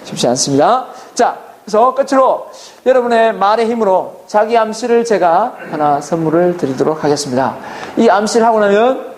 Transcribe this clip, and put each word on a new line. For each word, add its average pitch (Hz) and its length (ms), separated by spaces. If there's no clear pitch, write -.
쉽지 - 240
않습니다. 143 580
자, 208 240
그래서 220 320
끝으로 262 520
여러분의 233 480
말의 214 340
힘으로 202 600
자기 220 300
암시를 233 480
제가 185 500
하나 147 300
선물을 170 560
드리도록 139 460
하겠습니다. 135 520
이 226 120
암시를 214 360
하고 220 140
나면 214 580